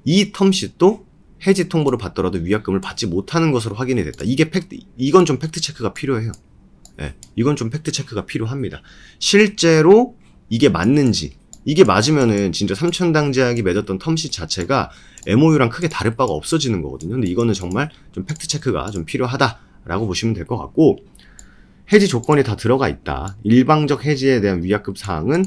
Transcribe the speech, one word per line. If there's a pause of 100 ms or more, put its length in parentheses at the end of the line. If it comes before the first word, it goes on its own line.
이
텀쉿도 (420)
해지
통보를
받더라도
위약금을
받지
못하는
것으로
확인이
됐다.
이게
팩트, (200)
이건
좀
팩트
체크가
필요해요. (680)
예, (200)
이건
좀
팩트
체크가
필요합니다. (360)
실제로 (320)
이게
맞는지, (280)
이게
맞으면은
진짜
삼천당
제약이
맺었던
텀쉿
자체가 (340)
엠오유랑
크게
다를
바가
없어지는
거거든요.
근데
이거는
정말 (220)
좀
팩트
체크가
좀
필요하다라고
보시면
될
것
같고, (960)
해지
조건이
다
들어가
있다.
일방적
해지에
대한
위약금
사항은